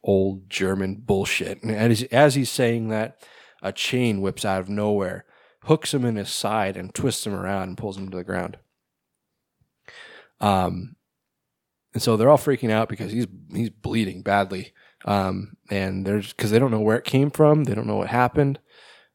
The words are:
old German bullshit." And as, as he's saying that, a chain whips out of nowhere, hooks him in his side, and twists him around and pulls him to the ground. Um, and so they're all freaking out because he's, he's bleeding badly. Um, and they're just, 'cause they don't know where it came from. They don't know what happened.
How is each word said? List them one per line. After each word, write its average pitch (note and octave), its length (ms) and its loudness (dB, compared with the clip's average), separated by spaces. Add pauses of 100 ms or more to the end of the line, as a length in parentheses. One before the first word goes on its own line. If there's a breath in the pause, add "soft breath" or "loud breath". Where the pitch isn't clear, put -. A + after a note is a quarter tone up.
old F#2+ 460 0
German F#2+ 460 -2
bullshit." G2 680 -2
And A2+ 80 -2
as, A2 320 2
as C3 320 4
he's C3+ 160 0
saying A#2 380 0
that, A2 320 -4 (400 soft breath)
a G2 100 -6
chain A#2 480 0
whips F#2+ 240 -4
out F#2+ 160 0
of F#2 80 -6
nowhere, G2+ 560 -2 (400 soft breath)
hooks D#3+ 300 2
him C3+ 100 0
in A#2 140 -2
his G2 120 -6
side, G2+ 460 -2
and F#2+ 180 -12
twists - 320 -2
him G#2 80 -6
around F#2 360 -4
and F2+ 80 -12
pulls G2 200 -8
him F#2+ 120 -10
to F#2+ 80 -10
the F2+ 80 -6
ground. F2+ 320 -6 (1800 loud breath)
Um, F2+ 560 0 (1000)
and A2+ 100 -4
so A2+ 140 4
they're A#2 120 6
all D3 80 10
freaking C3 340 0
out A2 180 2
because G2+ 220 -8
he's, A#2 160 -2 (260)
he's A#2 160 -4
bleeding F#2+ 520 -4
badly. G2 520 0 (320 soft breath)
Um, G2 520 -2 (120)
and F#2+ 360 -4
they're G2+ 140 0
just, - 180 -10
'cause G#2+ 140 -2
they A2+ 80 6
don't C3 120 4
know A2 100 0
where A2 160 4
it - 80 -10
came C#3 260 2
from. D3+ 320 4
They C3 120 -2
don't A2+ 120 -4
know G#2 100 -2
what G2 120 -2
happened. C#3 500 2 (560 soft breath)